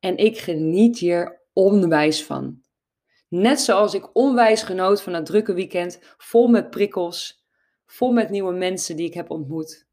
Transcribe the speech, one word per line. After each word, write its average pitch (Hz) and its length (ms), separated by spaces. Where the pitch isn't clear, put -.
En 185 160
ik 214 220
geniet 175 600
hier 175 420
onwijs 170 720
van. 135 380
Net 226 320
zoals 202 340
ik - 220
onwijs 233 460
genoot 185 400
van 185 100
dat 165 140
drukke 208 280
weekend, 175 440
vol 240 320
met 226 220
prikkels, - 760
vol 254 260
met 226 180
nieuwe 196 220
mensen 180 440
die 170 100
ik 165 80
heb 175 160
ontmoet. 156 640